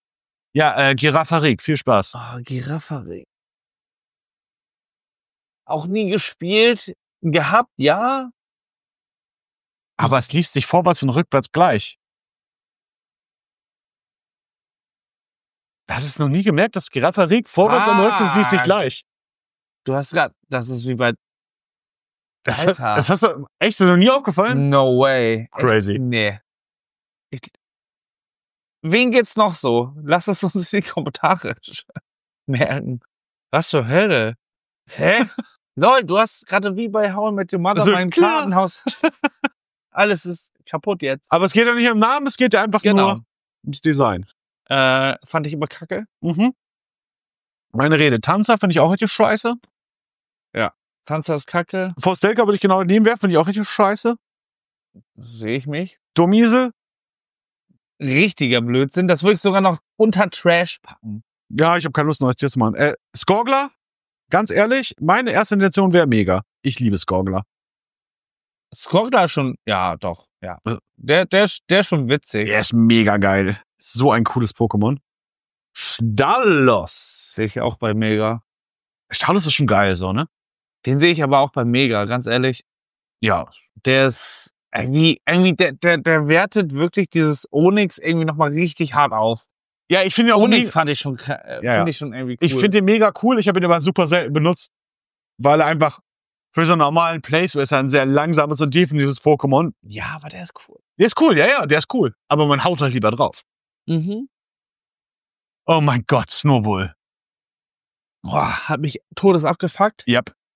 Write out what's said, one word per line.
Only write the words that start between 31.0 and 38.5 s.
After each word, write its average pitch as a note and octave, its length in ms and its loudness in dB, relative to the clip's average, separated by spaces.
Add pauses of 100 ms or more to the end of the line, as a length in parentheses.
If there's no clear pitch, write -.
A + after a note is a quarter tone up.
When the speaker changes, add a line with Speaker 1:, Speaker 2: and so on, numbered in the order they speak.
Speaker 2:
<laughs> - 460 -20
merken. B2+ 520 -4 (520)
Was D#3+ 160 0
zur C3 180 -2
Hölle? C3+ 480 0 (560)
Hä? G3+ 360 0 (240)
<laughs> - 280 -20
Lol, A#3 260 4
du G3 140 -2
hast - 280 -2
gerade G3 280 -2
wie A3+ 140 -6
bei G3+ 260 -2
How G#3+ 160 -2
I G#3 40 -4
Met G3 180 -6
Your F#3 80 -2
Mother G3 200 0
Speaker 1:
Also, G#3 120 4
Speaker 2:
mein F#3 180 0
Speaker 1:
klar. D#4 300 2
Speaker 2:
Kartenhaus. F#3+ 420 -2 (560)